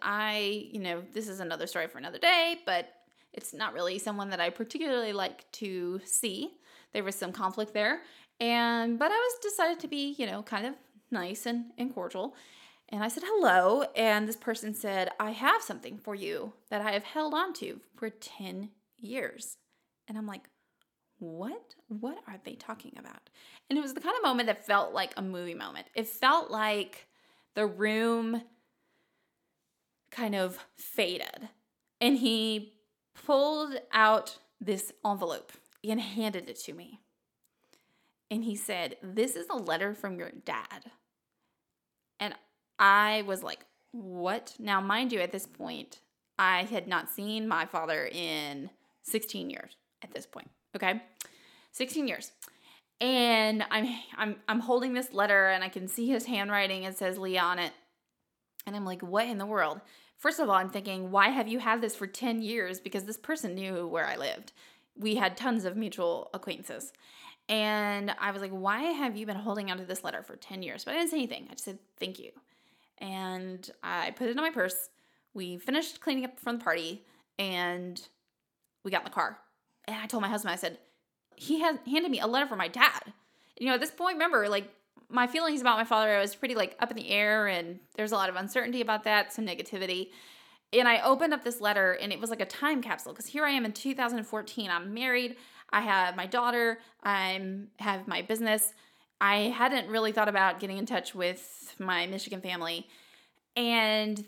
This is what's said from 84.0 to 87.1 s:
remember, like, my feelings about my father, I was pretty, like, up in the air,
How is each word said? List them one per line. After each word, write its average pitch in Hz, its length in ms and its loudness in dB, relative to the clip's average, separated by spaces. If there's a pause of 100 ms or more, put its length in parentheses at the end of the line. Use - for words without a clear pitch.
remember, 302 340 4
like, 202 200 0 (400)
my 247 180 4
feelings 302 340 0
about 240 160 6
my 226 60 2
father, 214 320 6
I 202 60 6
was 202 120 0
pretty, 247 220 -4
like, 190 240 0
up 233 100 0
in 220 80 -8
the - 120 -8
air, 208 380 4